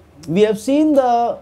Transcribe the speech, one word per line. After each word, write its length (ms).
we 140
have 180
seen 360
the 480